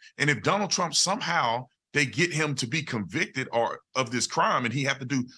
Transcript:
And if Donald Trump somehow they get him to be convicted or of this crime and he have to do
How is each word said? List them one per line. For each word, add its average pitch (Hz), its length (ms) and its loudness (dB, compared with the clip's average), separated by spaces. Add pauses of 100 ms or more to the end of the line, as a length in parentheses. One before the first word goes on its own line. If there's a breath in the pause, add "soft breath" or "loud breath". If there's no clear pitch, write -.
(180 loud breath)
And 139 100 2
if 135 140 2
Donald 190 300 0
Trump 165 240 0
somehow 147 720 0 (260)
they 143 140 4
get 117 260 0
him 151 220 0
to - 100 -4
be 151 160 -2
convicted 127 720 -4
or 113 280 0 (140)
of 127 160 0
this 120 160 0
crime 165 400 2
and 113 80 -2
he 139 100 -2
have 139 140 0
to 143 80 -10
do 127 180 0 (140 loud breath)